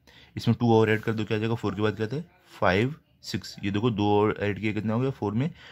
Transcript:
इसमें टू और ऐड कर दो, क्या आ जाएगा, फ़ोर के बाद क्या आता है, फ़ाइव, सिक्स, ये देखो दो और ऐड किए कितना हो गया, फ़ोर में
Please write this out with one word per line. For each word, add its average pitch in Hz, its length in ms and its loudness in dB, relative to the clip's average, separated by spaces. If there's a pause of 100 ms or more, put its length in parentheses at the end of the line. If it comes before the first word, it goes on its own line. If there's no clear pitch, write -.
(360)
इसमें 113 220 0
टू 117 160 4
और 110 160 6
ऐड 107 120 2
कर 113 120 -2
दो, 110 120 -4
क्या 110 120 -2
आ - 20 -2
जाएगा, 113 160 -2
फ़ोर 101 200 -2
के 101 60 -6
बाद 107 140 0
क्या 107 100 -4
आता 117 100 -6
है, 165 100 -8 (260)
फ़ाइव, 107 440 2 (280)
सिक्स, - 400 -8
ये 101 80 -2
देखो 104 200 0
दो 104 220 2
और 104 280 4
ऐड 101 180 -4
किए 107 140 -2
कितना 107 200 -4
हो 113 60 -2
गया, 135 120 -2
फ़ोर 104 220 -4
में 135 160 -2 (220)